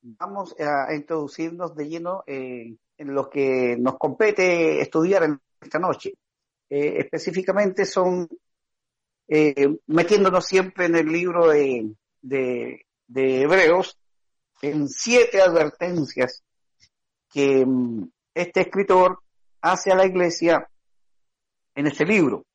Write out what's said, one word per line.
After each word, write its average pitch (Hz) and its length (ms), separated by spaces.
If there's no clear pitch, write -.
Vamos 185 540
a 147 340
introducirnos 160 800
de 147 140
lleno, 175 380
eh, 123 500
en 139 160
lo 135 160
que 131 480
nos 131 180
compete 170 880
estudiar 170 400
en 151 180
esta - 200
noche. 180 340
Eh, 143 300
específicamente 190 880
son, 180 420
eh, 147 600
metiéndonos 180 580
siempre 185 400
en 170 120
el 160 100
libro 170 420
de, 131 480
de, 127 640
de 131 340
Hebreos, 175 580
en 147 300
siete 233 500
advertencias 165 1040
que, 139 320
mm, 123 420
este 175 260
escritor 185 600
hace 185 280
a 185 40
la 190 100
iglesia 170 640
en 143 120
este 151 180
libro. 165 400